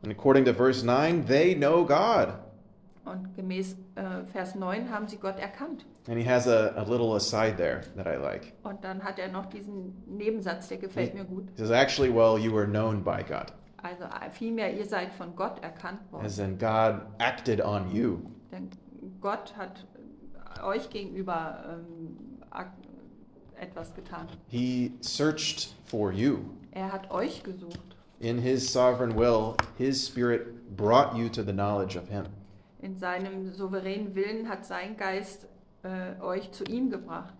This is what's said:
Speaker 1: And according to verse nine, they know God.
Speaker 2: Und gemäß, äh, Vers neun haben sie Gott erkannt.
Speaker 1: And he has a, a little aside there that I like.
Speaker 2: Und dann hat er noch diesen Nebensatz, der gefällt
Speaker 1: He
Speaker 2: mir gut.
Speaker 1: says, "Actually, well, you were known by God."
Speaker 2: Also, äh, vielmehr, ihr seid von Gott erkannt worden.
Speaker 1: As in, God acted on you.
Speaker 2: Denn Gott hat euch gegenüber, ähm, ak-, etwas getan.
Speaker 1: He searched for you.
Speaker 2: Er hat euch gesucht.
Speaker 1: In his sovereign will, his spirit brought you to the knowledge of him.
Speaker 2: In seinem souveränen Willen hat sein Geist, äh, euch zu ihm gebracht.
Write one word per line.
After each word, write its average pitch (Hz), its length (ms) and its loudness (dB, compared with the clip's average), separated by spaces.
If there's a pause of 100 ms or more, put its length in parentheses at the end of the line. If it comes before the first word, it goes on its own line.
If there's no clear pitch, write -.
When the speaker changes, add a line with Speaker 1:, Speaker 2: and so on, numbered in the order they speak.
Speaker 1:
And 107 80 -4
according 135 320 8
to 123 100 6
verse 123 320 4
nine, 147 380 4
they 160 320 6
know 156 300 6
God. 175 480 6 (720)
Speaker 2:
Und 185 300 -10
gemäß, 185 420 -4 (180)
äh, 185 380 -6
Vers 185 220 -6
neun 196 340 -4
haben 214 180 -6
sie 214 80 -12
Gott 190 240 -6
erkannt. 269 460 -10 (240)
Speaker 1:
And 117 80 -2
he 117 120 0
has 123 200 4
a, 110 260 6
a 107 80 -2
little 113 320 2
aside 107 400 2
there 80 260 0 (140)
that 92 120 -4
I 76 100 0
like. - 360 -4 (100)
Speaker 2:
Und 196 200 -10
dann 190 200 -6
hat 190 160 -8
er 185 100 -4
noch 190 160 -6
diesen 196 600 -12
Nebensatz, 196 640 -2
der 190 120 -8
gefällt 190 340 -4
Speaker 1:
He 196 40 -10
Speaker 2:
mir 196 80 -8
gut. 185 200 -8 (100)
Speaker 1:
says, 110 140 -2
"Actually, 131 440 6
well, 113 240 8
you 110 160 2
were 104 140 4
known 107 380 2
by - 180 0
God." - 300 -6 (280)
Speaker 2:
Also, 180 220 -10
äh, - 280 -10
vielmehr, 226 440 -2
ihr 202 100 -4
seid 196 280 -4
von 170 220 -12
Gott 190 280 -4
erkannt 175 480 -12
worden. 151 140 -6
Speaker 1:
As 101 140 -4
in, 95 180 -2
God 110 440 4 (180)
acted 117 440 2
on 95 300 0
you. 104 260 0 (320)
Speaker 2:
Denn 185 180 -12 (520)
Gott 208 340 -6
hat 190 300 -14 (760)
euch 196 260 -2
gegenüber, 180 800 -6
ähm, 165 480 -12 (320)
ak-, 185 240 -10 (840)
etwas 170 340 -12
getan. 170 340 -14 (200)
Speaker 1:
He 123 540 -2
searched - 760 -2 (100)
for 104 260 0
you. 113 280 2 (320)
Speaker 2:
Er 190 200 -6
hat - 200 -8
euch 208 320 -4
gesucht. 180 520 -12 (240)
Speaker 1:
In 117 200 -2
his 127 320 2
sovereign 123 440 4
will, 110 400 4 (220)
his 131 280 0
spirit 120 680 -2
brought 113 400 6
you 117 140 0
to 113 140 -4
the 98 100 -2
knowledge 98 440 0
of 87 120 -10
him. 101 160 -6 (560)
Speaker 2:
In 190 160 -8
seinem 190 560 -4
souveränen 190 600 -4
Willen 220 340 -2
hat 196 160 -8
sein 190 320 -8
Geist, 196 500 -4 (360)
äh, 185 380 -8
euch 185 300 -4
zu - 120 -10
ihm 247 260 -2
gebracht. 170 500 -8